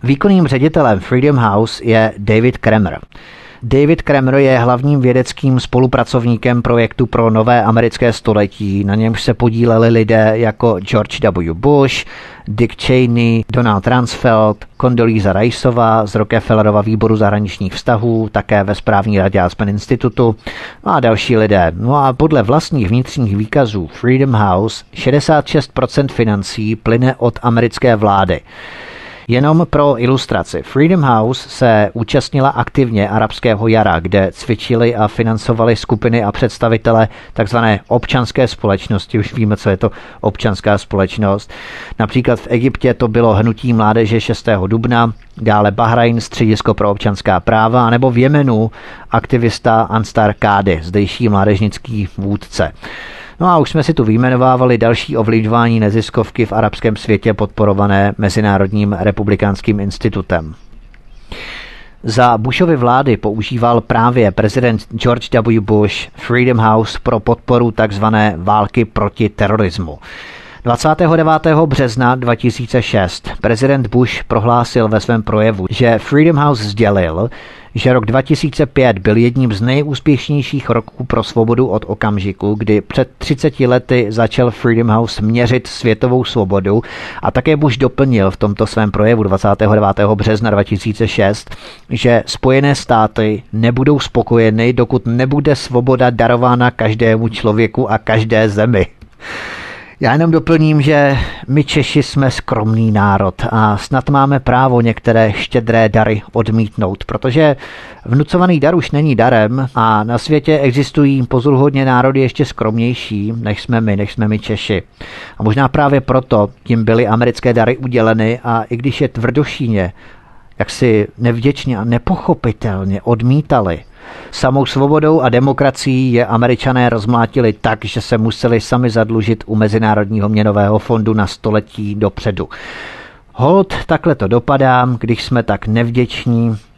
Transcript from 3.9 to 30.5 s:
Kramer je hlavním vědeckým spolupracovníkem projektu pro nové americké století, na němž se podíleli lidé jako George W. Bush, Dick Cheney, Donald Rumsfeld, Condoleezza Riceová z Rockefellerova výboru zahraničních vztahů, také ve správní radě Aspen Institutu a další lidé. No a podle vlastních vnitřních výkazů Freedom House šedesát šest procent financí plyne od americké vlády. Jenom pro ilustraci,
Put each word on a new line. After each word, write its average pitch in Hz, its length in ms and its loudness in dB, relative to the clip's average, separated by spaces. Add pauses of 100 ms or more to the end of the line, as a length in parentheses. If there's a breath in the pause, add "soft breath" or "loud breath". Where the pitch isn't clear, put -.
Kramer 135 340 0
je 135 240 4
hlavním 127 420 2
vědeckým 127 580 0
spolupracovníkem 120 1000 0
projektu 117 440 0
pro 113 240 0
nové 110 340 2
americké 113 500 2
století, 101 680 -2
na 101 120 0
němž 110 280 -2
se 123 100 0
podíleli 113 560 2
lidé 110 440 4
jako 110 460 0
George 104 400 -4
W. 85 340 -2
Bush, 135 520 0 (420 loud breath)
Dick 107 340 -2
Cheney, 117 680 2
Donald 107 360 0
Rumsfeld, 113 680 2 (240)
Condoleezza 113 520 2
Riceová 113 720 0
z 101 100 -8
Rockefellerova 107 680 2
výboru 110 340 0
zahraničních 104 580 -2
vztahů, 113 580 -2
také 104 320 0
ve 101 120 -2
správní 104 440 0
radě 95 200 2
Aspen 92 300 -2
Institutu 113 680 0 (480 loud breath)
a 175 160 2
další 113 380 0
lidé. 98 400 2
No 135 280 0
a 131 80 2
podle 147 300 2
vlastních 127 460 0
vnitřních 117 480 0
výkazů 107 560 -2
Freedom 131 400 2
House 104 600 0
šedesát 147 540 0
šest - 260 -2
procent 131 380 -2
financí 107 640 -2
plyne 120 420 0
od 120 240 -2
americké 117 540 0
vlády. 98 460 2 (880 loud breath)
Jenom 151 400 2
pro 143 320 2
ilustraci, 120 640 -2